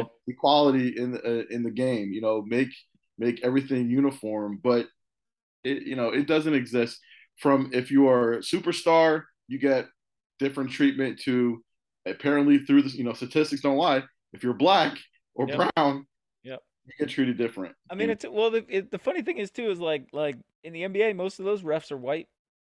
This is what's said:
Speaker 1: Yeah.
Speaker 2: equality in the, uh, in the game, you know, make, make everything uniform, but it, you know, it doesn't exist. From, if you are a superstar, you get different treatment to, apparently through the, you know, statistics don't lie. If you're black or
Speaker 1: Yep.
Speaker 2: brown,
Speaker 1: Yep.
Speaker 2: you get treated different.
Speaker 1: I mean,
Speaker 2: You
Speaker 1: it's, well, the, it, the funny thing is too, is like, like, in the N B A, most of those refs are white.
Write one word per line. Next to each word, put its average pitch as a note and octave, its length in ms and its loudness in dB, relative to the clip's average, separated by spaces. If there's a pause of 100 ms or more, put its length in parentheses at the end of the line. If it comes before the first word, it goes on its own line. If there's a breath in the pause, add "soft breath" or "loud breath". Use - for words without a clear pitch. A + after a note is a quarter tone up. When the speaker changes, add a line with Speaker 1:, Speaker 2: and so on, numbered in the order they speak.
(280)
Speaker 1:
Yeah. B2 60 -10
Speaker 2:
equality C#3 640 2
in B2 160 -4
the, A#2 120 -8
uh, A#2 260 -2
in A#2+ 120 -4
the A2+ 80 -4
game, A2 400 -2
you G#2 80 -6
know, A2 260 -2
make, A#2+ 220 0 (500)
make A#2 280 -2
everything C3 440 0
uniform, G#2+ 720 -2
but A#2+ 260 2 (760)
it, C#3 200 -4
you C3 120 -8
know, A#2 140 -2
it C#3+ 180 0
doesn't D#3 260 2
exist. A#2+ 460 -2 (380 soft breath)
From, C3 340 2
if B2+ 200 -2
you C#3 180 6
are A#2+ 240 4
a A2+ 60 -2
superstar, E3 840 2 (240)
you C3 100 -8
get C3 280 2 (520)
different C3+ 340 -4
treatment C3+ 500 0
to, B2 420 0 (420)
apparently C#3+ 540 2
through C#3 220 6
the, C3+ 80 0
you A#2+ 160 -6
know, A#2 80 -4
statistics D3 480 -2
don't C#3 160 0
lie. C#3+ 260 2 (300)
If - 100 -14
you're B2 100 0
black D#3+ 440 4 (360)
or C3 140 -2
Speaker 1:
Yep. D3+ 280 0
Speaker 2:
brown, C#3 320 0 (360)
Speaker 1:
Yep. B2+ 160 -14 (280)
Speaker 2:
you B2+ 120 -20
get D3 100 -4
treated B2 280 -2
different. A2+ 380 -6 (140)
Speaker 1:
I F3+ 60 -12
mean, G#3+ 140 -2
Speaker 2:
You A3+ 40 -2
Speaker 1:
it's, G#3 140 -8
well, A3 240 0
the, A3 160 -2
it, F#3+ 240 -6
the G3+ 80 -8
funny E4+ 220 -4
thing E4 160 -6
is G3+ 140 -8
too, A#3 180 -6
is F3+ 100 -4
like, D#3 320 -4
like, D3 260 -4 (260)
in E3 100 -16
the E3 100 -8
N F#3+ 100 -6
B G3 100 0
A, A3 100 0
most F#3 260 -6
of F#3+ 60 -10
those G3+ 160 -2
refs D#3 300 -4
are C#3+ 60 -8
white. C#3 300 -6 (500)